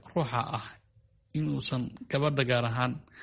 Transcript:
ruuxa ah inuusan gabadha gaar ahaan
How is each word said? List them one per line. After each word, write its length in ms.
ruuxa 440
ah 180
inuusan 480
gabadha 380
gaar 200
ahaan 280